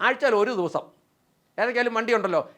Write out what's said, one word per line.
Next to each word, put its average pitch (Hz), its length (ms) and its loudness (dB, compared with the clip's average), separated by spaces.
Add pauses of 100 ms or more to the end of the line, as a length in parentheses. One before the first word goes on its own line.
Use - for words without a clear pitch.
ആഴ്ചയിൽ 254 360 2
ഒരു 240 180 0
ദിവസം 160 260 -4 (760)
ഏതെങ്കിലും 240 360 0
വണ്ടി 226 200 -2
ഉണ്ടല്ലോ, 185 240 0 (160)